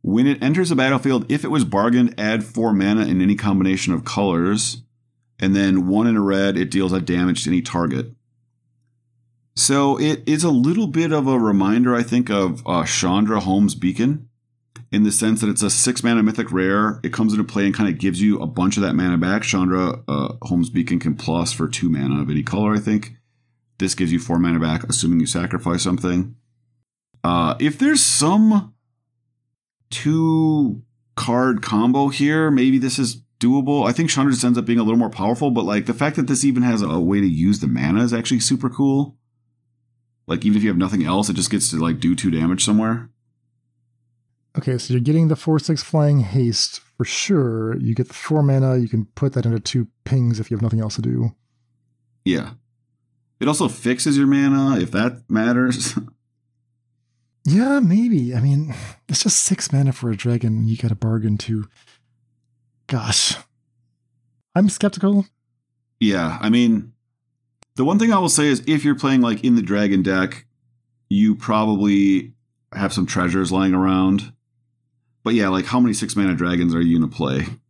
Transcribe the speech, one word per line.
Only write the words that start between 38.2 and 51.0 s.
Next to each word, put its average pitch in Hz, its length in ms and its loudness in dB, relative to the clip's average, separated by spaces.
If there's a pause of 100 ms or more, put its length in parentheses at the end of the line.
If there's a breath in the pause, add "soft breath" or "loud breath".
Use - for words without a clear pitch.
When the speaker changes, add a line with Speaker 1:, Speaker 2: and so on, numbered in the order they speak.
Speaker 1:
super 131 300 -2
cool. 139 480 -2 (1120)
Like, 82 180 -4
even 104 120 4
if 104 60 2
you 107 60 2
have 87 80 0
nothing 92 260 0
else, 95 260 0
it 92 40 -2
just - 160 -4
gets 104 220 -2
to, 82 60 -4
like, 80 220 -2
do 85 160 0
two 87 160 -2
damage 82 320 0
somewhere. 110 460 0 (1500)
Speaker 2:
Okay, 127 200 -2
so 127 160 -4
you're 123 80 2
getting 156 260 2
the 156 80 2
four 156 240 0
six 156 240 -2
flying 147 380 2
haste 117 580 -2
for - 260 -10
sure. 117 720 -2
You 117 180 -2
get 127 120 -2
the - 60 -20
four 151 300 -2
mana, 135 340 2
you 120 100 0
can 110 180 -2 (100)
put 139 180 -2
that 117 120 -2
into 117 140 0
two 117 280 -4 (160)
pings 120 360 0
if 110 120 -8
you 117 60 -2
have 104 40 -4
nothing 110 200 0
else 107 140 -6
to - 60 -6